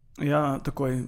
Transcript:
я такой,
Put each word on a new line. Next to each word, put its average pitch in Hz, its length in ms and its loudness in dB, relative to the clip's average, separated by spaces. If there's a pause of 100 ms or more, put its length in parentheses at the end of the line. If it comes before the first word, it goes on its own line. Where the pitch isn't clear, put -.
(180)
я 143 460 2
такой, 127 440 -2